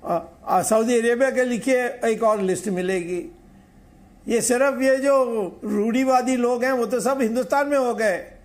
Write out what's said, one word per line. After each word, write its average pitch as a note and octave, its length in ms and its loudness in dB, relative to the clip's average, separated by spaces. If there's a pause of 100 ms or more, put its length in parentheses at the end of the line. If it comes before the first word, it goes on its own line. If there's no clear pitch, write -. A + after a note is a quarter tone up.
अ, E3 180 -2 (240)
अ, F#3 140 2
Saudi A3+ 380 2
Arabia A#3+ 320 2
के B3 120 0
लिखिए, B3 420 0
एक A3+ 380 -2
और G#3+ 180 2
list F#3 260 -2
मिलेगी। F3+ 680 -4 (920)
ये A3+ 140 0
सिर्फ B3+ 400 0
ये C4 140 4
जो C4+ 300 2 (380)
रूढ़िवादी B3 720 0
लोग A#3+ 280 0
हैं C4 80 0
वो A#3+ 140 0
तो A#3 140 -2
सब C4+ 220 -2
हिंदुस्तान B3+ 460 0
में C#4+ 100 0
हो B3 160 0
गए। G#3 380 -2 (140)